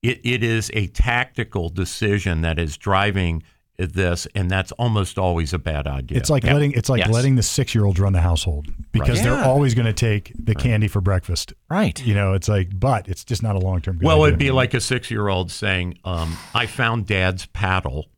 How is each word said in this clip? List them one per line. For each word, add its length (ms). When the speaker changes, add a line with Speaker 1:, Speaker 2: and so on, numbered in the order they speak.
Speaker 1:
it, 200
it 220
is 300
a 140
tactical 800
decision 720
that 180
is 160
driving 680
this, 560
and 160
that's 220
almost 460
always 340
a 60
bad 280
idea. 300
Speaker 2:
It's 140
like 140
Speaker 3:
Yep. 100
Speaker 2:
letting, 180
it's 160
like 120
Speaker 3:
Yes. 120
Speaker 2:
letting 240
the 60
six-year-old 560
run 160
the 80
household 460
because 260
Speaker 1:
Right. 60
Speaker 2:
they're 140
Speaker 3:
Yeah. 100
Speaker 2:
always 260
gonna 180
take 460
the 160
Speaker 1:
Right. 80
Speaker 2:
candy 260
for 140
breakfast. 500
Speaker 3:
Right. 380
Speaker 2:
You 80
know, 200
it's 140
like, 300
but 300
it's 160
just 180
not 140
a 20
long-term 400
good 80
Speaker 1:
Well, 120
Speaker 2:
idea. 100
Speaker 1:
it'd 100
be 140
like 220
a 60
six-year-old 680
saying, 540
um, 320
"I 120
found 400
Dad's 400
paddle 600